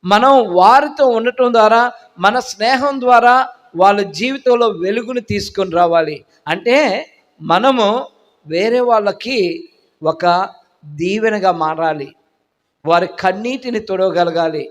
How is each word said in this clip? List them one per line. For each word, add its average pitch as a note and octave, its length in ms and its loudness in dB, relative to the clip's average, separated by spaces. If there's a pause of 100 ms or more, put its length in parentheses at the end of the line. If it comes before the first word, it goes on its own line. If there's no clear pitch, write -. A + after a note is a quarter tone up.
మనం A3 480 4
వారితో C4+ 540 4
ఉండటం A#3+ 460 0
ద్వారా, A3+ 380 4 (280)
మన G#3+ 200 0
స్నేహం B3+ 640 -4
ద్వారా B3 460 4 (280)
వాళ్ళ G3+ 260 4
జీవితంలో A#3+ 680 -2
వెలుగును G#3+ 520 -4
తీసుకొని G3 520 -6
రావాలి. E3 540 0 (220)
అంటే A#3+ 640 -2 (320)
మనము A3 640 0 (420)
వేరే G#3 320 -2
వాళ్ళకి G#3+ 920 -2 (340)
ఒక F3 460 0 (360)
దీవెనగా F#3+ 680 -2
మారాలి, D#3+ 640 -4 (680)
వారి E3+ 220 0
కన్నీటిని A3+ 720 -6
తొడవగలగాలి E3+ 920 -2